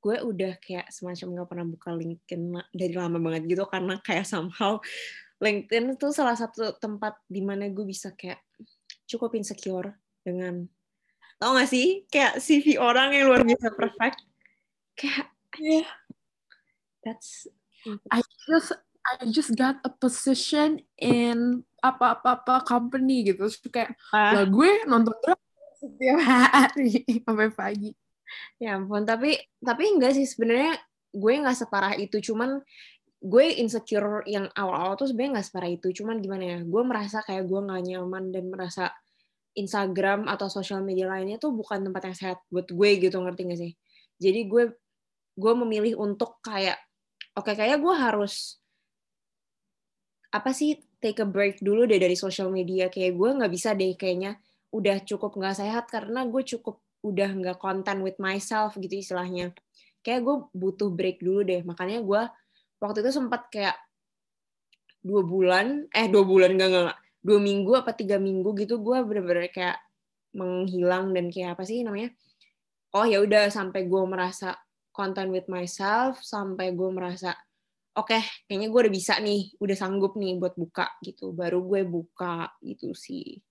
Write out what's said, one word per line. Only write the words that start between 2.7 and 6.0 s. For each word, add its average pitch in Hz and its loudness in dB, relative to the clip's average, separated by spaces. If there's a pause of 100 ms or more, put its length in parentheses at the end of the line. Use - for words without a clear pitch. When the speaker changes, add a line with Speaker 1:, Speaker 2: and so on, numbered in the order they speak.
Speaker 1:
dari 175 -4
lama 170 -2
banget 160 -2
gitu, 180 0
karena 185 -4
kayak 185 -4
somehow 196 -4 (560)
LinkedIn 226 -2